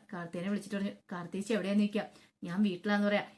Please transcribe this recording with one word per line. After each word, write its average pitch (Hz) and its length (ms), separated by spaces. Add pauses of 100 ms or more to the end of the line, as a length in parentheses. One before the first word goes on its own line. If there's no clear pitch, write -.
(140)
കാർത്തികേയനെ 175 360
വിളിച്ചിട്ട് 202 260
പറഞ്ഞു, 202 160 (200)
"കാർത്തികേച്ചി 190 420
എവിടെയാന്ന് 202 280
ചോദിക്കാം, 208 240 (380)
ഞാൻ 180 200
വീട്ടിലാന്ന് 202 440
പറയാം. 202 160 (140)